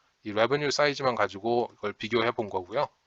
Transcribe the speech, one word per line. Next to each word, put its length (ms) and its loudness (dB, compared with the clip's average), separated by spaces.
이 80 -6
레버뉴 400 2
사이즈만 420 2
가지고 600 0
이걸 180 -6
비교해 400 0
본 180 -4
거고요. 380 -2